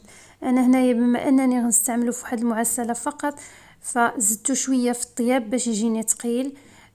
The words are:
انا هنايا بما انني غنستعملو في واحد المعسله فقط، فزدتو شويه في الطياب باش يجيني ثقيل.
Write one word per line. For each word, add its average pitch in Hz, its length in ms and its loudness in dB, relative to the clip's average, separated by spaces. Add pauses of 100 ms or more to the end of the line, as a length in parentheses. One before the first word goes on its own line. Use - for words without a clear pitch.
(420)
انا 254 240 2
هنايا 254 260 6
بما 240 360 2
انني 262 320 4
غنستعملو 233 520 0
في 233 100 -10
واحد - 160 -6
المعسله 233 540 -2
فقط، 285 460 -6 (420)
فزدتو 233 760 -2
شويه 247 380 0
في 240 120 -6
الطياب 240 460 -2
باش 247 160 -2
يجيني 226 360 0
ثقيل. 247 540 -4 (380)